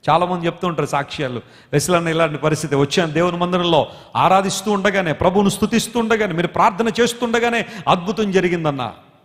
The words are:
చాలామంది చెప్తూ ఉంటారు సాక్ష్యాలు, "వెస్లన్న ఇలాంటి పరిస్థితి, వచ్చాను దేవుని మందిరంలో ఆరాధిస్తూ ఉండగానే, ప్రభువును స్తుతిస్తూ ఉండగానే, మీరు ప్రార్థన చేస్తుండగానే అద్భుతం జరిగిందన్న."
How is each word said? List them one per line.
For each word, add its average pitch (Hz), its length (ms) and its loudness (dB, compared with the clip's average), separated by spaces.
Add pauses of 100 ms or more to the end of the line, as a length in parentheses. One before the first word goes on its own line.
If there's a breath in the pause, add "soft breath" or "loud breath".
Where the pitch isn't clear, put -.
చాలామంది 175 360 2
చెప్తూ 170 220 -2
ఉంటారు 151 200 -2
సాక్ష్యాలు, 139 540 -6 (320 loud breath)
"వెస్లన్న 170 340 2
ఇలాంటి 160 300 0
పరిస్థితి, 151 380 -2
వచ్చాను 147 360 0
దేవుని 170 260 0
మందిరంలో 175 500 2 (280 loud breath)
ఆరాధిస్తూ 190 560 2
ఉండగానే, 190 420 -2
ప్రభువును 190 360 2
స్తుతిస్తూ 220 500 -2
ఉండగానే, 214 340 0
మీరు 170 140 -2
ప్రార్థన 208 420 2 (120)
చేస్తుండగానే 233 640 0 (220 loud breath)
అద్భుతం 190 440 0
జరిగిందన్న." 160 600 0 (340)